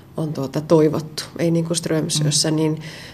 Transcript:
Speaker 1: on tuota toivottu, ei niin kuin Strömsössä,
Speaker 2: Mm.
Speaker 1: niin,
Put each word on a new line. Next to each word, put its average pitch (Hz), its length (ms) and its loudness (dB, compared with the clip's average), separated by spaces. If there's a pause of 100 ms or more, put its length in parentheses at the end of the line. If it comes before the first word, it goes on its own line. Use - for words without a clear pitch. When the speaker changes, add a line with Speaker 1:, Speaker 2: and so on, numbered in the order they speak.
(180)
Speaker 1:
on 156 160 -4
tuota 135 280 -4
toivottu, 156 600 2 (160)
ei 165 120 2
niin 165 140 2
kuin 165 120 -2
Strömsössä, 156 720 0
Speaker 2:
Mm. 156 40 2
Speaker 1:
niin, 156 260 0 (320)